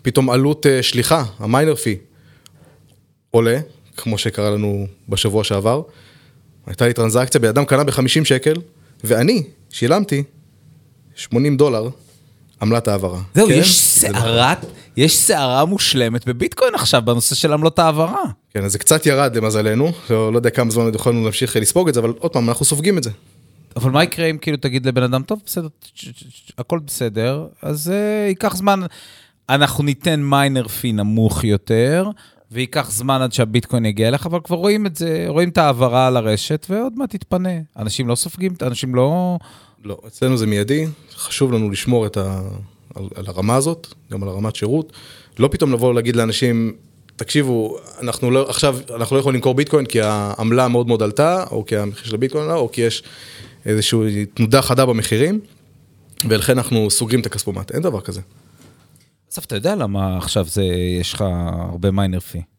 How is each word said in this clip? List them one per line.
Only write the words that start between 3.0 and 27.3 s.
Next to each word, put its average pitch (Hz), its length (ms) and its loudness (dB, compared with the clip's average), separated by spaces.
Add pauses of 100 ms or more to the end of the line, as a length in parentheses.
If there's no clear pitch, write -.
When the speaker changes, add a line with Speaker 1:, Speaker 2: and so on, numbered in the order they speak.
Speaker 1:
עולה, 117 280 2 (380)
כמו 113 200 -4
שקרה 104 320 -2
לנו 104 380 -2 (220)
בשבוע 104 340 0
שעבר. 110 380 0 (840)
הייתה 117 220 0
לי 117 60 2
טרנזקציה, 120 460 2
בן 113 80 4
אדם 135 180 2
קנה 139 180 2
בחמישים 139 420 0
שקל, 143 280 2 (500)
ואני 156 400 2 (260)
שילמתי 156 540 0 (920)
שמונים 135 420 0
דולר 123 320 2 (720)
עמלת 113 260 2
העברה. 92 340 -2 (140)
Speaker 2:
זהו, 220 120 6
Speaker 1:
כן? 156 60 4
Speaker 2:
יש 180 460 4
Speaker 1:
זה 104 100 2
נכון. 120 120 0
Speaker 2:
סערת, 120 440 2 (320)
יש 156 200 4
סערה 139 480 2
מושלמת 123 640 0
בביטקוין 349 480 0
עכשיו, - 300 2
בנושא 120 300 0
של 151 180 2
עמלות 156 260 2
העברה. 165 440 2 (260)
Speaker 1:
כן, 101 160 -4
אז 95 60 -2
זה 98 80 -4
קצת - 260 2
ירד 135 300 4
למזלנו, 110 560 2 (180)
לא, 110 240 2
לא 117 40 2
יודע 117 120 2
כמה 117 220 0
זמן 117 120 2
עוד 113 120 0
יכולנו 117 280 0
להמשיך 110 320 -2
לספוג 170 320 2
את 143 60 0
זה, 123 60 2
אבל 113 200 0
עוד 165 120 -2
פעם, 117 180 2
אנחנו 120 160 -2
סופגים 165 320 0
את 139 60 -2
זה. 113 60 -6 (680)
Speaker 2:
אבל 127 160 0
מה 147 120 4
יקרה 170 220 -2
אם, 156 120 -2
כאילו, 147 200 -4
תגיד 127 280 -2
לבן 127 180 2
אדם, 131 200 0
"טוב, 208 220 -6
בסדר, 165 220 -6 (260)
ש-, - 120 -20
ש-, - 240 -18
ש-, - 280 -20
הכל 165 220 -4
בסדר", 131 680 -4 (140)